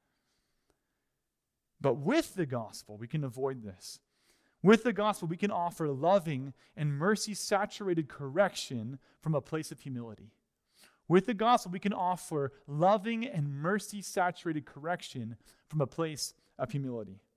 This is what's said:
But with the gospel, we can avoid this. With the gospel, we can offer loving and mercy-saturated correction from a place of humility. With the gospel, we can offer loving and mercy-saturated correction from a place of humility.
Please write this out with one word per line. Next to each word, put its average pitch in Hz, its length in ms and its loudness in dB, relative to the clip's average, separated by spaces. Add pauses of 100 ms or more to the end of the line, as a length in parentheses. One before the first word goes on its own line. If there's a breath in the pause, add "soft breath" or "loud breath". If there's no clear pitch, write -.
(1800)
But 117 140 4
with 226 400 2
the 180 100 -2
gospel, 117 500 -8
we 113 120 -10
can 156 160 -4
avoid 131 400 -4
this. - 360 -14 (600)
With 214 220 10
the 247 80 4
gospel, 202 380 0
we 175 80 -4
can 202 140 0
offer 175 360 -2
loving 147 640 2 (220 soft breath)
and 147 180 -2
mercy-saturated 190 1160 0
correction 135 880 -2 (220 soft breath)
from 156 120 -2
a 147 60 4
place - 320 -6
of 156 80 -16
humility. 117 540 -12 (720 soft breath)
With 185 200 8
the 247 60 0
gospel, 214 380 4
we 185 80 -6
can 196 140 0
offer 165 580 -2 (160 soft breath)
loving 202 580 2
and 143 240 -2
mercy-saturated 175 1160 -2
correction 139 720 -8 (320 soft breath)
from 151 100 -2
a 139 80 4
place 156 460 -6 (260)
of 123 120 -4
humility. 117 500 -6 (160)